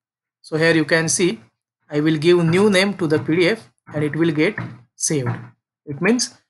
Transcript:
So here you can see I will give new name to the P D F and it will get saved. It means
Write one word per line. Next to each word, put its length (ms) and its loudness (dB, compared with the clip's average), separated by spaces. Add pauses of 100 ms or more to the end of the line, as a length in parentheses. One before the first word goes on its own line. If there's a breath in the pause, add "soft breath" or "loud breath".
(420)
So 140 -8
here 180 2
you 100 2
can 240 0
see 320 0 (480)
I 120 -2
will 160 0
give 280 2
new 260 4
name 280 2
to 80 -2
the 120 0
P 180 -2
D 120 2
F 220 -4 (240)
and 100 -2
it 120 -6
will 140 0
get 280 -2 (380)
saved. 380 -4 (520)
It 140 -12
means 340 0 (160)